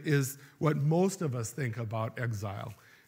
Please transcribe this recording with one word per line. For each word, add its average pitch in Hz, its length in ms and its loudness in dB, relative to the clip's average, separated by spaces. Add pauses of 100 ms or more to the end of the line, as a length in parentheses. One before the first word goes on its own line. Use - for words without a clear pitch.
is 143 320 4 (220)
what 151 180 4
most 170 440 2
of 139 140 -2
us 117 160 -6
think 123 240 -4
about 113 420 -4
exile, 107 560 -6 (340)